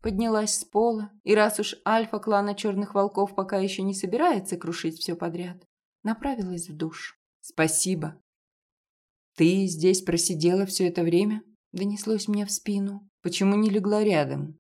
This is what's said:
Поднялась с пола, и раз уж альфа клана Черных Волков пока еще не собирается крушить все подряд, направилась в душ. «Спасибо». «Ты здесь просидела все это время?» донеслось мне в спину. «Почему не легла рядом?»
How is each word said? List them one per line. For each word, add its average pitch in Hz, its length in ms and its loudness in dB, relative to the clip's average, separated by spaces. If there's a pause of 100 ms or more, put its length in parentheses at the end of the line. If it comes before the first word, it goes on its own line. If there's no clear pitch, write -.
Поднялась 214 540 0
с - 100 -6
пола, 214 460 0 (140)
и 208 100 4
раз 214 240 4
уж 208 160 -4 (100)
альфа 220 360 0
клана 208 340 2
Черных 202 400 -2
Волков 196 400 2
пока 196 240 0
еще 190 240 -2
не 196 100 0
собирается 196 640 0
крушить 165 440 -6
все 170 160 -4
подряд, 175 480 -8 (400)
направилась 214 640 -4
в 151 80 -14
душ. 160 420 -10 (220)
«Спасибо». 160 800 -2 (1160)
«Ты 180 300 4
здесь 185 360 2
просидела 175 640 0
все 196 220 -2
это 175 160 -2
время?» 196 400 2 (300)
донеслось 202 560 -4
мне 208 180 0
в 202 60 -6
спину. 202 560 -4 (120)
«Почему 196 360 2
не 214 120 4
легла 208 360 2
рядом?» 151 640 0